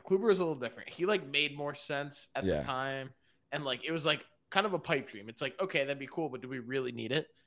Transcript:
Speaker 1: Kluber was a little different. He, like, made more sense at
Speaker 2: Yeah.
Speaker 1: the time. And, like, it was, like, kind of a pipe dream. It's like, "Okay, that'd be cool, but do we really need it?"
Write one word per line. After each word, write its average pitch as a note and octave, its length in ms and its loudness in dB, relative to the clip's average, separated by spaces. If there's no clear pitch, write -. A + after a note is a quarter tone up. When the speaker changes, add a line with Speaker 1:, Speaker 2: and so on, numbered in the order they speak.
Speaker 1:
Kluber G3 200 4
was G3 120 8
a F#3 40 2
little D#3 160 0
different. A2+ 300 -6
He, F3 180 -2
like, F#3+ 200 2
made C#3+ 300 2
more D3 160 -4
sense C#3+ 640 -6
at C3 80 0
Speaker 2:
Yeah. F#2 160 4
Speaker 1:
the C#3 40 0
time. C3 460 -2
And, D3 120 -4
like, B2+ 180 -2
it D#3 80 -2
was, D3+ 140 0
like, D3+ 200 2
kind G3 160 4
of F#3+ 80 0
a E3+ 60 2
pipe D3 320 0
dream. G#2 160 -14
It's A2+ 140 -12
like, C3+ 180 -4
"Okay, F#3+ 200 0
that'd C#3 200 0
be C3+ 80 -8
cool, D#3 220 -4
but B2+ 120 -8
do C3 60 -8
we C3 120 -6
really B2 340 -2
need A#2 180 -4
it?" D3+ 160 2